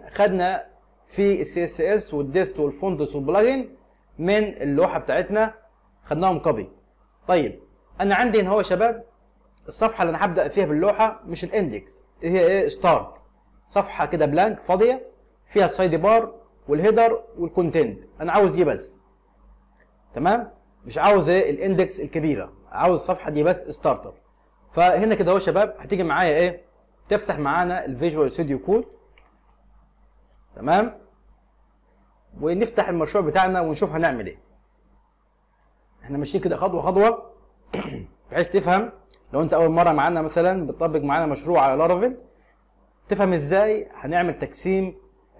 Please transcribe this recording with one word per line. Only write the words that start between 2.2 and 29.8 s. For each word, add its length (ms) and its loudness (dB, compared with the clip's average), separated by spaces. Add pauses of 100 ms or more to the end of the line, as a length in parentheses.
والفونتس 560 -4
والبلجن 540 0 (500)
من 240 2
اللوحه 560 -2
بتاعتنا، 540 -2 (500)
خدناهم 360 -2
كوبي. 300 -4 (580)
طيب 320 0 (420)
انا 140 0
عندي 260 2
هنا 80 0
هو 80 2
يا 60 2
شباب 420 0 (600)
الصفحه 360 -2
اللي 120 0
انا 100 -2
هبدا 220 0
فيها 180 0
باللوحه 600 0
مش 180 -10
الاندكس، 580 -6 (200)
هي 260 2
ايه؟ 200 2
ستارت، 540 -2 (460)
صفحه 380 -2
كده 200 0
بلانك 340 0
فاضيه 480 0 (380)
فيها 200 2
السايد 300 0
بار 400 2 (320)
والهيدر 560 4 (140)
والكونتنت، 640 -2 (220)
انا 100 -6
عاوز 180 4
دي 140 2
بس، 380 -4 (1080)
تمام؟ 400 -2 (340)
مش 120 -10
عاوز 320 4
ايه؟ 220 2
الاندكس 480 -2
الكبيره، 540 -4 (180)
عاوز 300 0
الصفحه 280 -6
دي 140 0
بس 260 0
ستارتر. 440 -4 (580)
فهنا 440 4
كده 160 2
اهو 60 6
يا 60 0
شباب 360 0
هتيجي 240 -2
معايا 340 2
ايه؟ 240 0 (480)
تفتح 300 -2
معانا 460 -2
الفيجوال 460 -2
ستوديو 280 -4
كود، 260 0 (1700)